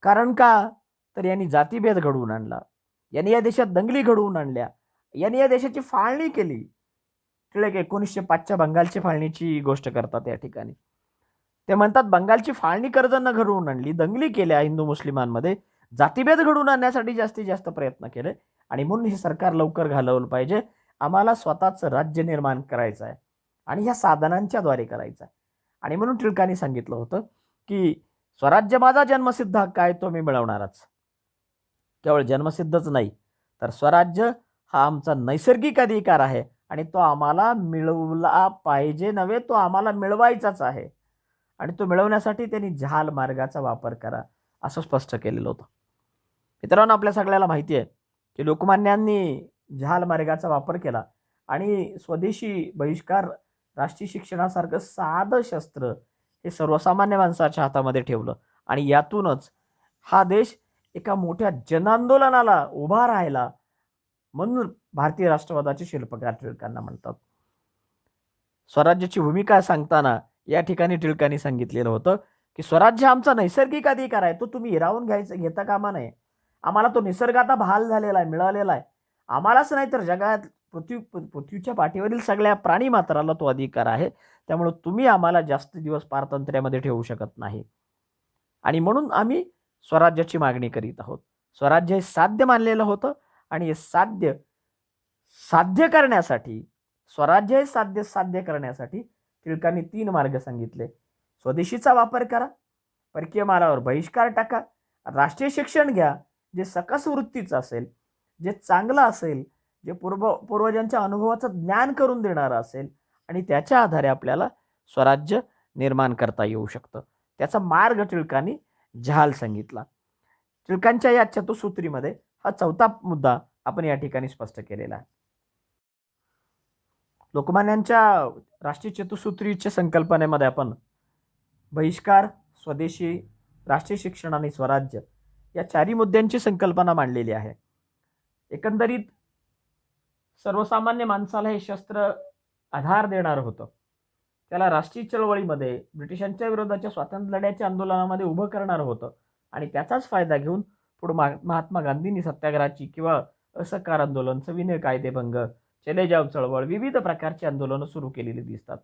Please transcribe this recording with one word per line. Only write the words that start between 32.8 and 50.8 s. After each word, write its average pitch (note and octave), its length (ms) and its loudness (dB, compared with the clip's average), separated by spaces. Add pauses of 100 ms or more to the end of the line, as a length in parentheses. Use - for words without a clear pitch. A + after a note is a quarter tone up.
नाही, B2 220 0 (520)
तर A#2 80 -4
स्वराज्य F3 600 4 (420)
हा C3+ 140 6
आमचा D3+ 280 0
नैसर्गिक G#3+ 680 2
अधिकार G#3 400 4
आहे C3 480 -2
आणि D#3 140 -6
तो E3 160 -4
आम्हाला D#3+ 560 4
मिळवला E3 960 2
पाहिजे D3+ 600 -2
नव्हे, G3+ 280 0
तो A#3+ 140 -6
आम्हाला G3 400 2
मिळवायचाच G3+ 720 2
आहे B2+ 260 -6 (720)
आणि D3+ 200 -6
तो G#3 60 -2
मिळवण्यासाठी G#3 600 0
त्यांनी G#3 300 -6
जहाल D3+ 320 -2
मार्गाचा C3+ 520 -4
वापर A#2 340 -6
करा, A#2+ 280 -10 (400)
असं - 180 -8
स्पष्ट C3 360 -4
केलेलं A2+ 320 -6
होतं. - 140 -8 (1000)
मित्रांनो, G#3 320 4
आपल्या G#3 180 0
सगळ्याला G3 340 2
माहिती D#3 300 -2
आहे A#2 80 0 (520)
की - 80 -6
लोकमान्यांनी G3 1040 2 (300)
जहाल E3+ 260 0
मार्गाचा D#3+ 440 -2
वापर D3 280 -2
केला B2+ 280 -4 (440)